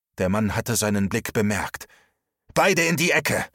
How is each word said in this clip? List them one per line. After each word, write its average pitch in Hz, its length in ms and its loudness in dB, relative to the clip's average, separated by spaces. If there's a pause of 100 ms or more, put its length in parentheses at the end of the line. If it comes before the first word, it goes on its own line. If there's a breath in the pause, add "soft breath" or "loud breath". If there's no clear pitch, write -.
(200)
Der 92 100 2
Mann 101 260 0
hatte 113 200 -2
seinen 101 340 0
Blick 113 240 -4
bemerkt. 104 540 -2 (680 soft breath)
"Beide 170 320 4
in 165 100 0
die 165 160 0
Ecke! 147 440 0